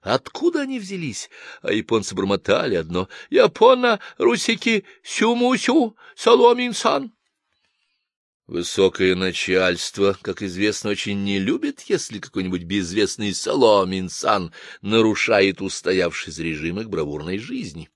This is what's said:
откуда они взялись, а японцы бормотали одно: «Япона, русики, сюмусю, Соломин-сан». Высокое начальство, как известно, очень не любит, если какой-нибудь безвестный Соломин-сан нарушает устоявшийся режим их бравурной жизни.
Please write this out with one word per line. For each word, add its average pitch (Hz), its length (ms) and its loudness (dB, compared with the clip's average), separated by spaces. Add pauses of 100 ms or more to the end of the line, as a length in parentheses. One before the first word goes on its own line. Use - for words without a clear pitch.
откуда 285 600 -2
они 262 160 -8
взялись, 180 520 -10 (320)
а - 100 -2
японцы 107 420 -2
бормотали 98 640 0
одно: 85 320 -4 (200)
«Япона, 240 720 4 (200)
русики, 226 680 0 (180)
сюмусю, 240 960 2 (180)
Соломин-сан». 240 1000 2 (1300)
Высокое 92 720 2
начальство, 92 1040 0
как 98 200 -6
известно, 101 480 -2
очень 101 340 -4
не 101 140 -2
любит, 143 500 -4
если 135 300 -4
какой-нибудь 92 460 -6
безвестный 98 680 -2
Соломин-сан 95 1160 2 (280)
нарушает 104 800 2
устоявшийся 87 800 -4
режим 82 360 -6
их 110 100 -10
бравурной 78 500 -6
жизни. 110 580 -12